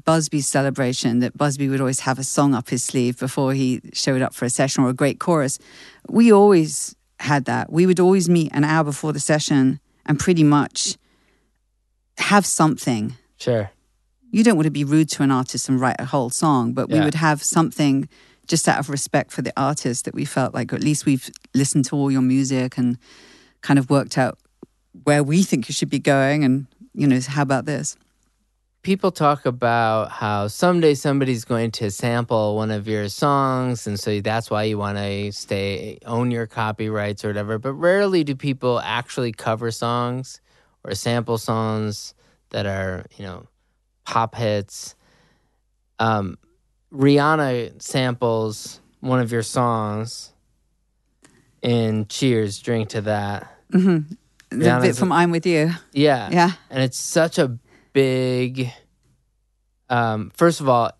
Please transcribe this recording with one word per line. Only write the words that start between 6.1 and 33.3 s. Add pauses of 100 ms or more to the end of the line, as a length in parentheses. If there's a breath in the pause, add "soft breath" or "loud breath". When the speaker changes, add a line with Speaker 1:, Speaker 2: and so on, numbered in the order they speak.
Speaker 1:
always (240)
had
that.
We
would
always
meet
an
hour
before
the
session (260)
and
pretty
much (1200)
have
something. (220)
Speaker 2:
Sure. (600)
Speaker 1:
You
don't
want
to
be
rude
to
an
artist
and
write
a
whole
song,
but
we
Speaker 2:
Yeah.
Speaker 1:
would
have
something (380 soft breath)
just
out
of
respect
for
the
artist
that
we
felt
like,
at
least
we've (240)
listened
to
all
your
music
and (640 soft breath)
kind
of
worked
out (640)
where
we
think
you
should
be
going
and, (280)
you
know,
how
about
this? (840)
Speaker 2:
People
talk
about
how
someday
somebody's
going
to
sample
one
of
your
songs,